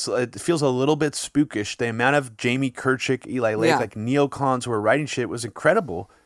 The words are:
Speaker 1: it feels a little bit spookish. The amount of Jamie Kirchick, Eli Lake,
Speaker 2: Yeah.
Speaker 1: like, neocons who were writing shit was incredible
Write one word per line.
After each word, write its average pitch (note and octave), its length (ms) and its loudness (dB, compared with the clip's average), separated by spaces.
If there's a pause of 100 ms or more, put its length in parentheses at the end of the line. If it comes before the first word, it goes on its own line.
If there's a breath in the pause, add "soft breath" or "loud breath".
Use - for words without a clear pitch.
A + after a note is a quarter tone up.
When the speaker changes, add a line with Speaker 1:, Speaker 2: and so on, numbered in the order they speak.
(160)
Speaker 1:
it A#2+ 240 -2
feels E3+ 220 0
a C#3+ 60 4
little C3 280 2
bit D3 180 0
spookish. - 640 -2
The A#2+ 120 0
amount A#2+ 280 2
of B2+ 200 -2
Jamie B2+ 340 0
Kirchick, C3 560 -2
Eli A2+ 280 -2
Lake, A2 140 2
Speaker 2:
Yeah. D3+ 100 4
Speaker 1:
like, A2+ 160 -4
neocons C3 680 0
who B2 60 -4
were A2 100 0
writing C3 260 2
shit B2 220 -4
was A2+ 160 -6
incredible B2 640 -2 (160 soft breath)